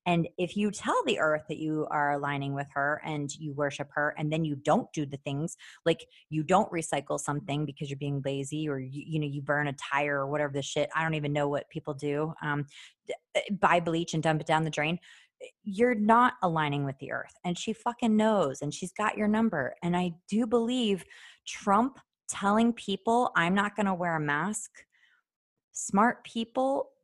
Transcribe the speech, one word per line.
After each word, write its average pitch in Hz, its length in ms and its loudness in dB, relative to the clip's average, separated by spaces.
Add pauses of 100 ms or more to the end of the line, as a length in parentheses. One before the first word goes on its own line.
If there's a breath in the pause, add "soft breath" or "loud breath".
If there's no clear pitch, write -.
and 170 320 2
if 175 180 -2
you 208 160 0
tell 311 360 -2
the 220 120 0
earth 151 300 0
that 160 80 -6
you 156 340 -2
are 143 220 0
aligning 143 400 -2
with 139 220 -6
her 143 320 0
and 147 300 -6
you 151 180 -10
worship 143 400 -4
her, 147 240 -2
and 151 120 -2
then 160 140 0
you 147 100 -2
don't 151 380 0
do 147 140 -4
the 139 100 -10
things, 143 400 -6 (300 loud breath)
like, 165 180 2 (240 soft breath)
you 156 140 -2
don't 185 280 4
recycle 151 480 -2
something 143 460 -4
because 143 240 -6
you're 139 100 -8
being 143 240 -4
lazy, 139 460 -4
or 135 100 -4
you, 131 280 -8
you 156 120 -2
know, 151 80 0
you 143 140 -6
burn 147 280 0
a 139 40 -2
tire 143 460 -2
or 135 80 -2
whatever 147 260 0
the 143 100 -2
shit, - 300 -2
I 160 120 0
don't 160 100 0
even 147 180 -2
know 147 160 0
what 143 220 -4
people 151 240 -8
do, 147 480 -2
um, 147 240 -2 (400 loud breath)
d-, - 80 -8 (220)
uh, - 40 2 (200)
buy 175 180 6
bleach 170 340 0
and 160 80 0
dump 156 200 2
it - 60 -8
down 160 180 4
the 156 60 -2
drain, 156 280 -2 (640 loud breath)
you're 233 320 2
not 226 380 6 (100)
aligning 151 420 2
with 135 140 -4
the 127 140 -10
earth. - 200 -8 (120)
And 180 120 -2
she - 160 -4
fucking 233 440 0
knows, 202 440 4
and 147 140 -4
she's - 180 -8
got - 240 -2
your 208 120 2
number. 208 560 0
And 175 120 2
I 180 180 0 (140)
do 220 160 0
believe 233 600 0 (420 loud breath)
Trump 226 540 2 (280)
telling 220 440 4
people, 233 640 0
"I'm 170 180 4
not 202 220 2
gonna 196 180 2
wear 170 220 0
a 156 40 0
mask," 151 500 -2 (1000 soft breath)
smart - 540 2
people 262 640 -2 (140)